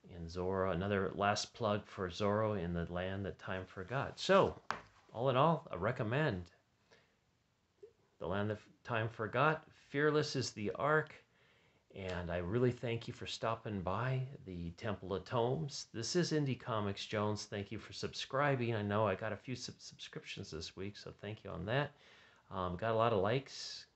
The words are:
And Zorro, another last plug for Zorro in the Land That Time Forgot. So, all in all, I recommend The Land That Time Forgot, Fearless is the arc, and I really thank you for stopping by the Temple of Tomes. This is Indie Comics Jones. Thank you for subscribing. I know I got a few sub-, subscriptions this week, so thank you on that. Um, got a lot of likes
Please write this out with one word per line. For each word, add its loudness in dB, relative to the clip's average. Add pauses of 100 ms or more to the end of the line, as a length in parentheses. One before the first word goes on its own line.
(160)
And -8
Zorro, 2
another 2
last 2
plug 0
for -4
Zorro 2
in 0
the -2
Land -2
That -6
Time -6
Forgot. -6
So, 4 (540)
all 2
in 4
all, 4
I -4
recommend 0 (1700)
The -6
Land 0
That -2 (240)
Time 0
Forgot, 0 (220)
Fearless 2
is 0
the -4
arc, 2 (800)
and -4
I 0
really 2
thank -4
you -8
for -10
stopping -2
by 0 (240)
the -6
Temple -4
of -4
Tomes. 0
This -4
is 4
Indie 2
Comics -2
Jones. 0
Thank -6
you -6
for -14
subscribing. 0
I 0
know 4
I 4
got -4
a -4
few -8
sub-, -10
subscriptions -12
this -8
week, -8
so -12
thank -8
you -10
on -6
that. 0 (580)
Um, 0
got 0
a 4
lot 6
of 6
likes 0